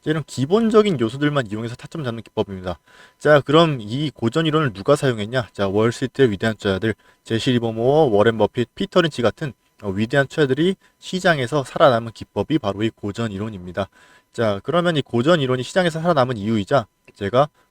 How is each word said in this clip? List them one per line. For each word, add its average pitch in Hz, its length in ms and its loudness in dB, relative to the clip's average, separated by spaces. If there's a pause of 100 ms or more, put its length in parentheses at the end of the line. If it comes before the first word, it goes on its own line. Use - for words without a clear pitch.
자, 151 100 -2
이런 156 160 -4
기본적인 208 720 2
요소들만 135 480 -2
이용해서 113 280 -8
타점 156 280 -12
잡는 113 180 -8
기법입니다. 95 560 -6 (400)
자, 151 240 4
그럼 151 400 2
이 127 320 -6
고전 160 320 -2
이론을 151 280 0
누가 98 220 2
사용했냐? 120 580 -2
자, 101 140 -2
월스트리트의 117 640 2
위대한 107 260 -2
투자자들 101 380 -2 (300)
제시 113 300 -2
리버모어, 120 560 2
워렌 107 280 4
버핏, 107 380 0
피터 190 260 0
린치 151 220 -2
같은, 117 300 -2 (280)
어, 104 80 -6
위대한 113 380 0
투자자들이 156 480 0 (240)
시장에서 156 640 -2
살아남은 117 500 2
기법이 - 460 -4
바로 98 240 -4
이 113 80 0
고전 107 400 -6
이론입니다. 95 580 -8 (420)
자, 107 320 -2
그러면 170 340 0
이 135 60 0
고전 143 380 2
이론이 127 200 -2
시장에서 165 380 -2
살아남은 139 380 0
이유이자 110 500 0 (260)
제가 120 360 0 (220)